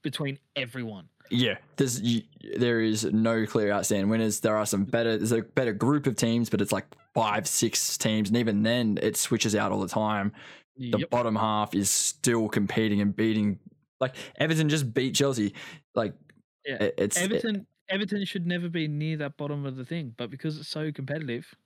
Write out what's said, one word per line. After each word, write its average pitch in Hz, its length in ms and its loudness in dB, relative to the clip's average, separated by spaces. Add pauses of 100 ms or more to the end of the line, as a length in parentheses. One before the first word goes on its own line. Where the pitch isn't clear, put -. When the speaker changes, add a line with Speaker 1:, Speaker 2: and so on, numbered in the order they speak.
Speaker 1:
between 139 360 -4 (160)
everyone. 117 540 -8 (220)
Speaker 2:
Yeah, 123 260 2 (200)
there's, 123 240 2
y-, 117 220 2 (340)
there 117 240 4
is 110 240 2
no 110 420 2
clear 104 260 2
outstanding 101 380 2
winners. 110 300 2
There 107 160 4
are 107 100 2
some 101 180 0
better, 117 320 0
there's 110 160 0
a 113 100 2
better 123 300 -2
group 135 340 2
of 120 100 2
teams, 117 320 0
but 101 120 0
it's, 98 120 0
like, 95 140 -2 (320)
five, 110 280 0
six - 520 0
teams, 107 300 0
and 110 100 2
even 110 240 2
then, 113 400 2
it 110 140 0
switches 110 400 0
out 101 160 2
all 101 80 -2
the 92 80 -2
time. 107 440 0 (440)
The 120 220 -2
Speaker 1:
Yep. - 120 -2
Speaker 2:
bottom 117 260 0
half 107 380 0
is 98 160 2
still - 580 2
competing 104 520 2
and 101 140 2
beating, 107 440 2 (420)
like, 131 140 -2 (220)
Everton 156 320 2
just 143 260 0
beat 131 200 0
Chelsea. 120 400 2 (400)
Like, 110 200 0 (500)
Speaker 1:
Yeah. 135 200 -4
Speaker 2:
it, - 140 0
it's, - 180 0
it 175 160 2
Speaker 1:
Everton, 208 340 -2 (220)
Everton 202 360 -2
should 180 220 -4
never 175 220 -2
be 165 180 -2
near 151 300 -2
that 147 200 -6
bottom 143 300 -6
of 131 100 -6
the 127 80 -8
thing, 143 320 -6
but 120 140 -8
because 151 280 -6
it's 156 100 -14
so 156 240 -4
competitive 147 600 -6 (120)